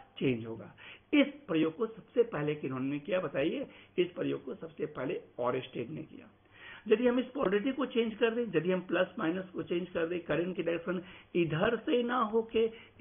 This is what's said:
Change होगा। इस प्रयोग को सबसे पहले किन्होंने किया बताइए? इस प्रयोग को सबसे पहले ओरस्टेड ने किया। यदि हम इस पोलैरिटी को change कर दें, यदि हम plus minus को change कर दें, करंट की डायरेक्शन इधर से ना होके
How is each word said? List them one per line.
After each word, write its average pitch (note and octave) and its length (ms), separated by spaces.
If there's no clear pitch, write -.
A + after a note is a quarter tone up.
Change A#2+ 280
होगा। A2+ 260
इस C#4+ 140
प्रयोग D#3+ 300
को A3+ 80
सबसे - 400
पहले D3+ 300
किन्होंने C3+ 440
किया F3 200
बताइए? F3 460
इस F3 140
प्रयोग C#3 340
को A#3+ 100
सबसे - 300
पहले D3 340
ओरस्टेड B2+ 500
ने - 140
किया। - 260
यदि A3+ 200
हम B3 120
इस B3+ 60
पोलैरिटी A#3 460
को C4+ 160
change A3+ 280
कर A#3 160
दें, A#3+ 140
यदि E3 260
हम F#3 120
plus F3 360
minus F3+ 300
को E3 140
change F3+ 260
कर E3 180
दें, F3 120
करंट E3+ 360
की E3+ 80
डायरेक्शन E3+ 380
इधर F3 400
से B3 280
ना A#3+ 220
होके A3+ 400